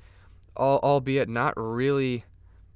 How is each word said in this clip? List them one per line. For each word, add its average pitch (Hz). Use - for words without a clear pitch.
al-, 139
albeit 135
not 120
really, 123